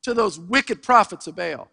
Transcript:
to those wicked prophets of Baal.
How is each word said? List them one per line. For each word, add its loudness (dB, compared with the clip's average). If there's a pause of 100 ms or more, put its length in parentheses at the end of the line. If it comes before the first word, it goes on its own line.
to -4
those 0
wicked -2
prophets 4
of -12
Baal. -8